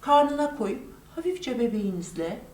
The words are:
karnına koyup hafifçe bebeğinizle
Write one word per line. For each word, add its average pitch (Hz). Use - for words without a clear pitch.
karnına 285
koyup 220
hafifçe 330
bebeğinizle 196